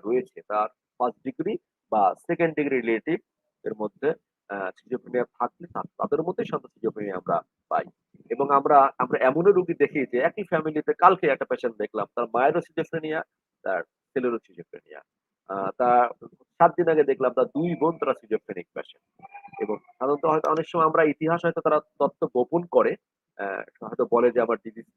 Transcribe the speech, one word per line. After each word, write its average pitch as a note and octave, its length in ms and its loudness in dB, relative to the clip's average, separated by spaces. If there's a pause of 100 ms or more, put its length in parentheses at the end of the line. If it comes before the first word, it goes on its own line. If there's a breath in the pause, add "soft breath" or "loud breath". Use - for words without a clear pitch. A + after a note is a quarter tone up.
রয়েছে। B2 440 -2
তার G#2+ 200 -2
ফার্স্ট - 560 -6
ডিগ্রি D#3+ 320 -6 (340)
বা G2+ 240 2
সেকেন্ড E3 400 -2
ডিগ্রি C#3 260 -2
রিলেটিভ A2+ 380 -2 (460)
এর A2 140 -6
মধ্যে, A#2+ 340 -4 (360)
আ, G2 60 -10
schizophrenia A#2 720 -6
থাকলে - 500 -6
তা-, F#2+ 120 -6
তাদের C#3+ 360 -4
মধ্যে F3+ 220 -4
সাধারণত - 320 -8
schizophrenia G#2 400 -6
আমরা F2 260 -4 (260)
পাই। D#2 160 -2 (460)
এবং C#3 200 -2
আমরা, C#3 480 6
আমরা C3 200 -2
এমনও D#3+ 340 4
রোগী F3 220 0
দেখি C#3 320 0
যে A#2+ 120 -4
একই F3 260 -2
ফ্যামিলিতে D#3 500 -2
কালকে F3 320 4
একটা C3+ 180 0
পেশেন্ট A#2+ 320 -6
দেখলাম, G#2 380 -4
তার A#2+ 200 -2
মায়েরও C#3 260 2
schizophrenia, D#3+ 640 -6 (400)
তার F2+ 200 -2
ছেলেরও - 540 -4
schizophrenia। D#2 640 -18 (480)
আ, G2 300 -6
তার B2 300 4 (260)
সাত - 420 2
দিন E3+ 120 2
আগে D#3 160 4
দেখলাম C3 280 0
তার B2+ 120 2
দুই E3 360 -2
বোন D#3+ 180 0
তারা C3 120 -2
schizophrenic G#2 640 -6
পেশেন্ট। - 500 -16 (360)
এবং G#2 160 -4
সাধারণত C#3+ 480 -4
হয়তো D#3 260 2
অনেক D#3 180 -2
সময় E3 160 0
আমরা D#3+ 180 4
ইতিহাস D#3+ 420 0
হয়তো E3 160 -2
তারা D3+ 200 2 (180)
তথ্য C#3 280 0
গোপন B2+ 360 -2
করে, C3 340 2 (420)
আ, G2+ 240 -6 (200)
হয়তো A2+ 300 -4
বলে A#2+ 180 4
যে A#2 100 2
আমার A2+ 240 0
ডিজিজ - 200 -16 (120)